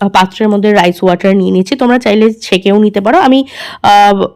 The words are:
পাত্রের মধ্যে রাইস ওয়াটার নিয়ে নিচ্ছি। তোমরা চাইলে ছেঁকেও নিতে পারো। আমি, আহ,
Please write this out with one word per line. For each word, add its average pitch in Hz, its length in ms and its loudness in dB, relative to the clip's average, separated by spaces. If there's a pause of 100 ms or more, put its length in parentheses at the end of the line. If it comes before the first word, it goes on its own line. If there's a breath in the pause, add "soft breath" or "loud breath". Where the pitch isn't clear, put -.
(120)
পাত্রের 185 360 0
মধ্যে 208 240 0
রাইস 180 320 0
ওয়াটার 185 320 0
নিয়ে 190 140 0
নিচ্ছি। 185 260 -2
তোমরা 247 220 0
চাইলে 220 360 0
ছেঁকেও 202 440 -2
নিতে 208 220 0
পারো। 233 180 2
আমি, 269 260 2 (380 loud breath)
আহ, 202 540 2